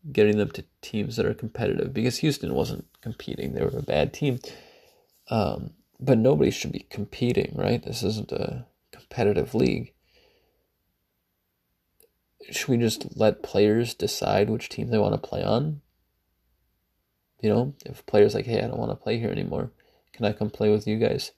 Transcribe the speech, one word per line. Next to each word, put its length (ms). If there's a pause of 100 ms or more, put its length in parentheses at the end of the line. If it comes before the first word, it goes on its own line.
(120)
getting 260
them 140
to 120 (160)
teams 360
that 100
are 80
competitive, 580
because 260
Houston 360
wasn't 320 (160)
competing. 500
They 100
were 160
a 40
bad 320
team. 240 (920)
Um, 440 (260)
but 180
nobody 340
should 220
be 160
competing, 680
right? 280
This 200
isn't 300
a 340 (260)
competitive 600
league. 380 (2500)
Should 180
we 80
just 400
let 260
players 520
decide 560
which 180
team 200
they 100
wanna 200
play 240
on? 380 (1600)
You 100
know, 240 (120)
if 140
a 40
player's 300
like, 120
"Hey, 160
I 40
don't 120
wanna 180
play 220
here 120
anymore. 420 (400)
Can 140
I 60
come 180
play 200
with 160
you 120
guys?" 400